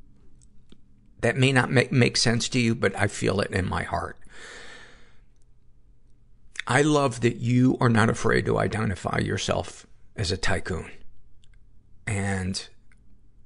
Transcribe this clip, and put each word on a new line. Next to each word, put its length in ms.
That 180
may 140
not 180
make, 200
make 280
sense 320
to 100
you, 140
but 240
I 80
feel 340
it 100
in 160
my 160
heart. 360
I 160
love 400
that 140
you 440
are 80
not 220
afraid 340
to 140
identify 640
yourself 680
as 140
a 60
tycoon. 540
And 600